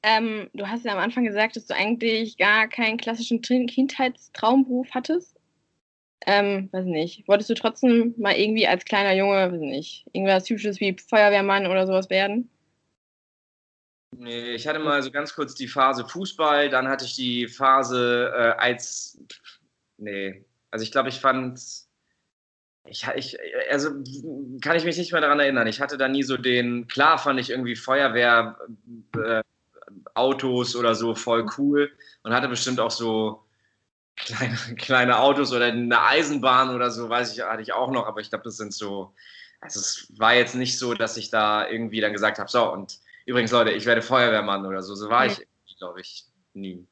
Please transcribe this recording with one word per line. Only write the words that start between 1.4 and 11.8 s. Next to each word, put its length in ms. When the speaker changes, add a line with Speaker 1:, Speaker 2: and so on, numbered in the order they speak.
Speaker 1:
dass 120
du 80
eigentlich 640
gar 300
keinen 300
klassischen 460
Trin-, 240
Kindheitstraumberuf 1200
hattest. 440
Ähm, 460
weiß 140
nicht, 420
wolltest 240
du 20
trotzdem 640
mal 180
irgendwie 320
als 160
kleiner 300
Junge, 400
weiß 80
nicht, 500
irgendwas 320
Typisches 360
wie 180
Feuerwehrmann 680
oder 180